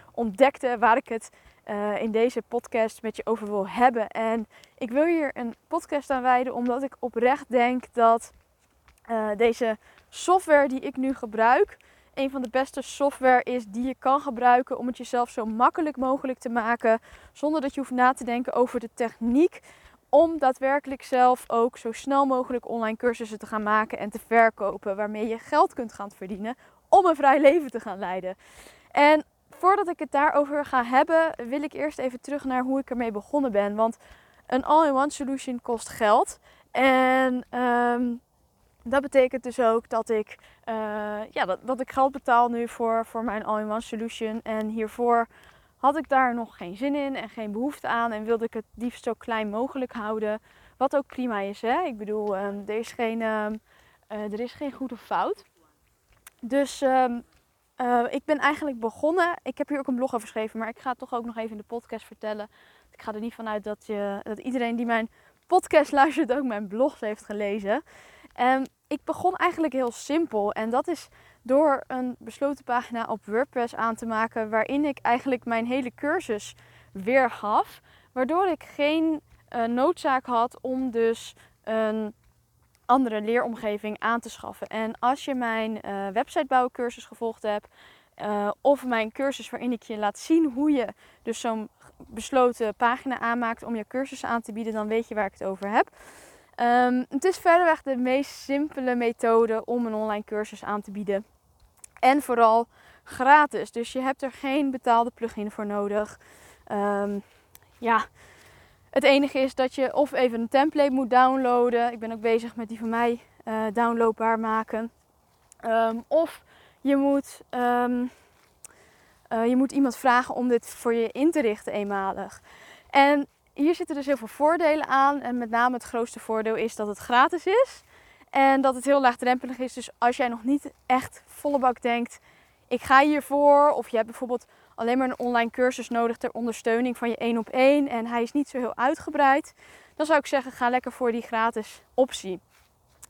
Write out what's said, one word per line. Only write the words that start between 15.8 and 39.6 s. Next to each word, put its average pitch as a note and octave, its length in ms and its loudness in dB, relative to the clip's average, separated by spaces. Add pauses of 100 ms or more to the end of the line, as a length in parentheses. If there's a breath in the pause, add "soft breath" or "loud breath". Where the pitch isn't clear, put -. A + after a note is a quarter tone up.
mogelijk C4 420 -2
te B3+ 100 -8
maken, A#3 520 0 (320 loud breath)
zonder D4+ 280 -2
dat C4+ 140 -4
je C#4+ 60 -6
hoeft B3+ 120 -8
na B3 200 4
te C4 120 -8
denken A#3+ 280 -4
over B3 280 0
de A#3 140 -10
techniek, A#3+ 680 0 (480 loud breath)
om E4 300 4
daadwerkelijk C4+ 640 0
zelf B3+ 440 4
ook A#3 300 0
zo A3+ 160 -8
snel C#4 340 0
mogelijk B3+ 420 -2
online A3 280 -4
cursussen A3+ 420 -4
te G#3+ 80 -18
gaan G#3+ 160 -4
maken G#3+ 360 0
en G#3 120 -8
te A3+ 160 -12
verkopen, G#3+ 720 2
waarmee G#3+ 320 -4
je A3+ 100 -6
geld E4 360 2
kunt A#3 180 -8
gaan G3+ 180 -14
verdienen G#3 460 -10 (320 soft breath)
om F#4 180 6
een D#4+ 100 4
vrij C#4 240 6
leven D4 300 6
te A3+ 100 -10
gaan G3 180 -10
leiden. F#3 380 -6 (540 loud breath)
En D4 340 6 (260)
voordat G4 380 2
ik E4+ 100 -4
het D4 140 -8
daarover D4 520 2
ga B3+ 200 0
hebben, D#4+ 480 2 (160)
wil C#4+ 140 -4
ik D4+ 100 -8
eerst D4+ 260 -6
even B3+ 220 -6
terug C#4 240 -8
naar B3+ 180 -2
hoe C4 160 -2
ik C4+ 120 -6
ermee A#3+ 200 -4
begonnen A#3 420 -2
ben. G3+ 220 0
Want A3+ 220 0 (500 soft breath)
een B3+ 180 -2
all-in-one D4 460 4
solution B3+ 520 -8
kost - 260 -6
geld. A3+ 500 2 (320 soft breath)
En, C4 800 2
ehm, A#3+ 540 0 (880)
dat C4+ 120 2
betekent C4 400 2
dus B3 180 -6